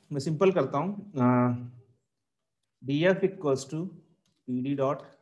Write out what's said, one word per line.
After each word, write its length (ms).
मैं 80
simple 320
करता 260
हूँ, 400
आ, 360
डीएफ़ 440
equals 400
to 180
pd 280
dot, 260